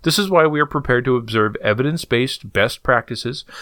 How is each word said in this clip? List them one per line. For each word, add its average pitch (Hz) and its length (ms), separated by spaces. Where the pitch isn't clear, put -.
This 160 160
is 196 120
why 165 160
we 151 120
are 147 80
prepared 131 380
to 127 120
observe 110 400
evidence-based 123 920
best - 320
practices 123 640